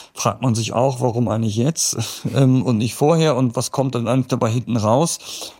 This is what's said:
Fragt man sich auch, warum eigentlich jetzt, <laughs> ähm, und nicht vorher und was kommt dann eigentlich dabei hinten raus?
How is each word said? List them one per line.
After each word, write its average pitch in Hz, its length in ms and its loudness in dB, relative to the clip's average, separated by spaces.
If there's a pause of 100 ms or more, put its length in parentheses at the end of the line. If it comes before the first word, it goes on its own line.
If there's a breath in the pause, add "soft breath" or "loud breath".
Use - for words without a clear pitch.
(160 loud breath)
Fragt - 260 -2
man 117 140 2
sich 110 180 -2
auch, 127 280 0
warum 120 260 0
eigentlich 107 280 0
jetzt, - 720 -2
<laughs> - 100 -4
ähm, 131 280 4
und 110 160 0
nicht 113 160 -2
vorher 156 400 2
und 123 200 0
was 131 140 -4
kommt 131 240 -2
dann 117 140 -2
eigentlich 127 180 2
dabei 123 240 0
hinten 113 260 -2
raus? 120 840 -2